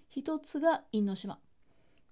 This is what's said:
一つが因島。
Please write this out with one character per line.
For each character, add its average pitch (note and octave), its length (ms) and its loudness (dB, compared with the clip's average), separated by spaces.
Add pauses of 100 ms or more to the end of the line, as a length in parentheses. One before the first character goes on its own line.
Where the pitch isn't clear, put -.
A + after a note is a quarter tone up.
(100)
一 D#4 280 -4
つ D#4 220 -6
が D#4+ 320 4
因 G3+ 240 2
島。 G3 240 -10 (720)